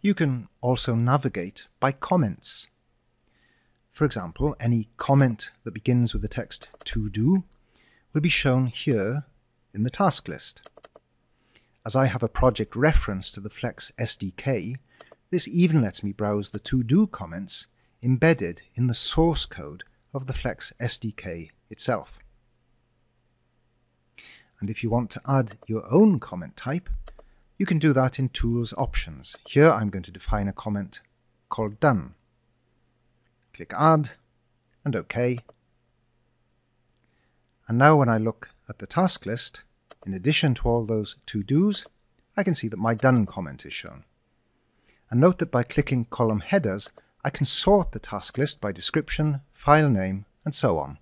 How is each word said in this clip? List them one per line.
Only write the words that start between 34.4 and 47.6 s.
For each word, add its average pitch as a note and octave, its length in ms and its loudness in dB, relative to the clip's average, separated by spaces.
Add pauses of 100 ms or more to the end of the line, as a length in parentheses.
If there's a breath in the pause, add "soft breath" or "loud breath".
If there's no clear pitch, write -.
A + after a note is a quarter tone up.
and C3 120 -4
OK. A#2+ 440 -2 (2250)
And A2+ 100 0
now D3 200 8
when C3 120 4
I A2+ 80 2
look A2 320 -4 (200)
at - 100 -16
the G2 80 -14
task - 380 0
list, - 380 -8 (420)
in G2+ 80 -6
addition C3 420 2
to - 140 -2
all A#2 160 0
those G#2+ 300 -4 (100)
to-dos, D3+ 600 0 (520)
I G3+ 60 0
can F3+ 100 2
see - 140 -4
that G2+ 100 -8
my A2+ 160 0
Done A#2+ 320 4
comment D#2 400 -10
is C#2+ 80 -16
shown. - 300 -14 (1080)
And A#2 100 2
note F3+ 200 6
that E3+ 120 -4
by B2 120 2
clicking B2+ 420 -2
column A2 360 0
headers, G#2+ 480 -2 (340 soft breath)
I C#3+ 60 0
can - 160 -2
sort F#3+ 460 2